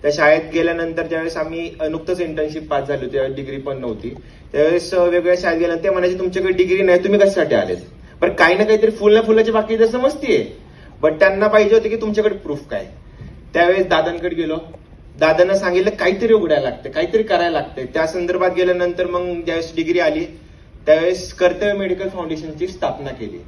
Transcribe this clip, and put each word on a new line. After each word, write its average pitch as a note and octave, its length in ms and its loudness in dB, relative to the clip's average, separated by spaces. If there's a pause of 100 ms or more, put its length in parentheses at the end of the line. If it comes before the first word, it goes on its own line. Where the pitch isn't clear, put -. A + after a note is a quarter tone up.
त्या D3 120 2
शाळेत D#3 280 4 (120)
गेल्यानंतर E3 540 -2
ज्यावेळेस E3 300 -4
आम्ही, D#3+ 420 -6
अ, D#3 80 -2
नुकतंच E3 340 -4
इंटर्नशिप D3+ 480 -6
पास C#3 180 -2
झाली C3 160 -4
होती, - 80 -8
त्यावेळेस C3+ 240 -2
डिग्री C3+ 220 -10
पण C3+ 200 -8
नव्हती, A#2 320 -8 (420)
त्यावेळेस, E3 420 2
अ, F3+ 100 4
वेगवेगळ्या F3 380 4
शाळेत E3+ 180 -2
गेल्यानंतर E3+ 240 0
ते G3 60 2
म्हणायचे, F#3 300 0
"तुमच्याकडे F#3 340 -2
डिग्री F#3 300 2
नाही, F3+ 200 4
तुम्ही G3+ 160 2
कशासाठी G3 360 4
आलेत?" F#2+ 220 0 (440)
पण - 120 2
काही F3 220 4
ना G#3 80 2
काहीतरी A3 280 4
फुल G#3 220 2
ना A3+ 80 6
फुलाच्या A3 320 2
बाकी A3 260 0
तर A3+ 60 6
समजतीये, B3 600 0 (560)
but D#3+ 80 4
त्यांना G3 360 2
पाहिजे G#3+ 280 4
होते G#3+ 140 2
की A3+ 60 -2
तुमच्याकडे G#3 400 0
प्रूफ - 320 -10
काय. G2 240 -8 (640)
त्यावेळेस F3+ 340 2
दादांकडे E3+ 480 0
गेलो, D#3+ 200 -2 (640)
दादांना E3 340 4
सांगितलं F#3+ 360 0
काहीतरी G3 440 2
उघडायला D3+ 360 2
लागतं, - 200 -10
काहीतरी G#3+ 340 0
करायला F#3 260 0
लागतं. C3 360 -4
त्या D#3+ 220 -2
संदर्भात F3+ 480 -2
गेल्यानंतर F3+ 520 0
मग F3+ 340 -4
ज्यावेळेस E3 340 -6
डिग्री E3 240 0
आली D#3 260 0 (600)
त्यावेळेस E3 480 2
कर्तव्य F#3+ 400 0
मेडिकल F#3+ 360 -4
फाउंडेशनची D#3+ 580 -8
स्थापना C#3+ 420 -6
केली. A#2 380 -12